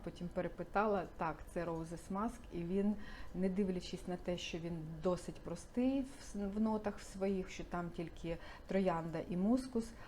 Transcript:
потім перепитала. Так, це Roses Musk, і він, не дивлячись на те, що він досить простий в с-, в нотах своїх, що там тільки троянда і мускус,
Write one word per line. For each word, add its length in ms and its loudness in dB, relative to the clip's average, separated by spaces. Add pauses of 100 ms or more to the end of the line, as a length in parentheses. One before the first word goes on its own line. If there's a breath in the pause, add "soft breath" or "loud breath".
потім 300 -6
перепитала. 720 2 (140)
Так, 180 0 (180)
це 120 0
Roses 460 -4
Musk, 280 0 (140)
і 100 -2
він, 320 4 (400 loud breath)
не 140 4
дивлячись 580 0
на 80 -2
те, 220 -2
що 200 -4
він 200 -2 (260)
досить 380 2
простий 600 2
в 220 -6
с-, 240 -4
в 140 0
нотах 400 2
своїх, 480 0
що 140 -6
там 260 -2
тільки 480 -4 (300 loud breath)
троянда 520 4 (100)
і 80 0
мускус, 480 4 (220 loud breath)